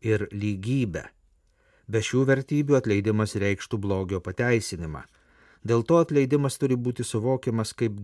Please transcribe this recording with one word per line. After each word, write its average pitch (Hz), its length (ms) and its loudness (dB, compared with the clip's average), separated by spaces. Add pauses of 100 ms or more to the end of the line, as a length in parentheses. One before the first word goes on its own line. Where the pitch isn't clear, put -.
ir 104 240 0
lygybe. 101 800 -2 (840)
Be 107 160 0
šių 127 240 2
vertybių 139 480 2
atleidimas 107 560 2
reikštų 101 480 -2
blogio 95 400 -2
pateisinimą. 95 800 -2 (640)
Dėl 117 160 2
to 165 160 4
atleidimas 143 640 2
turi 131 160 2
būti 120 240 -4
suvokiamas 117 720 -2
kaip 104 300 -2